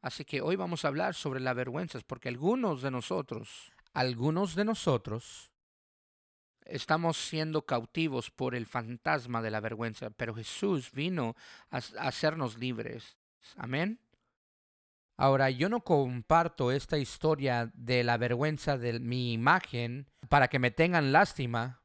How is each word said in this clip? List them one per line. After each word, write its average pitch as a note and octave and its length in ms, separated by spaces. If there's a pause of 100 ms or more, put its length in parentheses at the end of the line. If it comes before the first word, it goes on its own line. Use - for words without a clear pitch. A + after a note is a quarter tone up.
Así - 240
que C#3+ 160
hoy E3 160
vamos F3 280
a D3 40
hablar D#3+ 260
sobre C3 240
la B2+ 160
vergüenza, B2+ 500
porque B2+ 240
algunos D#3+ 540
de C3+ 80
nosotros, B2+ 800 (200)
algunos D3+ 640
de G3+ 80
nosotros C3+ 880 (1080)
estamos D#3+ 540
siendo D#3 500
cautivos B2+ 680
por B2+ 240
el A#2 100
fantasma A#2+ 760
de A2 100
la A2 80
vergüenza, A2+ 500
pero A2+ 240
Jesús C3+ 560
vino C#3+ 460 (340)
a, - 60
a - 320
hacernos C#3+ 500
libres. A#2 580 (400)
Amén. D#3+ 440 (1160)
Ahora, C3+ 340
yo C3+ 180
no A3+ 160
comparto C#3 880
esta C#3+ 260
historia C3+ 720
de B2 300
la A#2+ 140
vergüenza C3 640
de A#2 200
mi B2 340
imagen B2 760 (200)
para C#3 200
que C#3+ 100
me B2 140
tengan D#3+ 400
lástima. B2 720